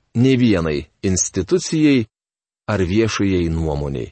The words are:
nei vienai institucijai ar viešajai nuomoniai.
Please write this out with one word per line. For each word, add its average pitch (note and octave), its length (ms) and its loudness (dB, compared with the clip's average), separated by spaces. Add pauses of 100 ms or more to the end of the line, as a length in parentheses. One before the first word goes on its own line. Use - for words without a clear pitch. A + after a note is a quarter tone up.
(160)
nei B2+ 260 4
vienai E2 380 2 (260)
institucijai C3 1000 0 (600)
ar G#2 140 0
viešajai F#2+ 720 0
nuomoniai. D2 580 -4